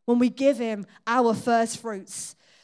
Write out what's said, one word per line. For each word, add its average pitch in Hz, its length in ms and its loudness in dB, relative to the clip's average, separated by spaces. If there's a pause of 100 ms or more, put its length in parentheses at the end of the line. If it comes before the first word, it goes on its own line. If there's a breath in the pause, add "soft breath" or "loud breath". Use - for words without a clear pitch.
when 240 140 2
we 247 100 4
give 269 300 2
him 220 260 -6 (220 loud breath)
our 233 260 2
first 233 460 0
fruits. 196 560 -12 (280 soft breath)